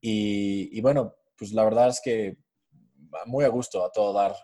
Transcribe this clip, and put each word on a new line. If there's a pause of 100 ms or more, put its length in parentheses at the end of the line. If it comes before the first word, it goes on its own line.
Y,
y
bueno, (200)
pues
la
verdad
es
que (880)
muy
a
gusto,
a
todo
dar, (120)